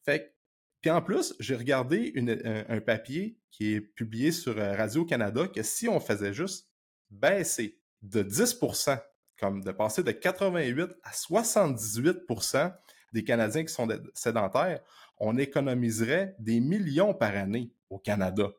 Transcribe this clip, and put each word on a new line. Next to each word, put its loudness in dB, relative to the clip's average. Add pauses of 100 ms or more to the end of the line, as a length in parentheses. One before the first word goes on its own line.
Fait 2
que, -14 (500)
puis 2
en 6
plus, 0
j'ai -2
regardé 2
une, 0
un, -2
un -2
papier -2 (140)
qui -2
est -2
publié -2
sur, -4
euh, -2
Radio-Canada 0
que -6
si -4
on 2
faisait -2
juste -6 (400)
baisser 0 (220)
de 0
dix 2
pour -2
cent, 0 (380)
comme -2
de -4
passer 0
de 0
quatre-vingt-huit 0 (120)
à -14
soixante-dix-huit 0
pour -2
cent 2 (400)
des -2
Canadiens 2
qui -6
sont -2
de-, -2 (100)
sédentaires, 0 (380)
on 0
économiserait 0
des 2
millions 2
par 2
année -2 (180)
au -10
Canada 0